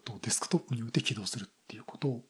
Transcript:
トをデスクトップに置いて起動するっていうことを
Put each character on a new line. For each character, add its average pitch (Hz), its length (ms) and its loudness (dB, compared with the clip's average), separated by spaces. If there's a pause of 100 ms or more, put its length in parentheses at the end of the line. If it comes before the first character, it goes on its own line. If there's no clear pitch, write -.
ト - 100 -8
を 101 60 -10
デ - 120 -2
ス - 100 4
ク - 80 -2
ト 180 80 6
ッ 156 40 0
プ - 140 -2
に 117 60 0
置 117 80 -4
い - 20 -6
て 160 100 4
起 - 140 2
動 101 100 -2
す - 140 -2
る 98 60 -4
っ - 20 -8 (200)
て - 80 -12
い - 40 -14
う - 60 -16
こ - 120 -12
と 139 120 2
を 120 200 -2